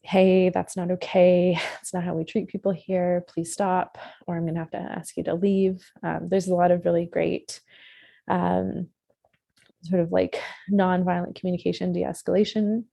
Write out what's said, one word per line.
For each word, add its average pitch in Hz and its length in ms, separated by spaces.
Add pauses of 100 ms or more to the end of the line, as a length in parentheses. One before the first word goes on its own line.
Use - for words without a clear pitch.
"Hey, 185 480
that's 185 280
not 175 140
okay. 180 680 (220)
It's - 120
not 180 120
how 175 80
we 160 100
treat - 240
people 196 240
here. 180 560
Please 165 240
stop, 185 460 (280)
or 170 120
I'm 170 80
gonna 165 140
have 160 120
to - 60
ask - 400
you - 60
to - 100
leave." 190 520 (180)
Um, 165 260
there's 185 180
a 180 80
lot 175 160
of 175 140
really 170 200
great, - 540 (720)
um, 175 580 (960)
sort 175 180
of, 170 100
like, 185 280 (320)
nonviolent 185 640
communication 180 560
de-escalation 208 1000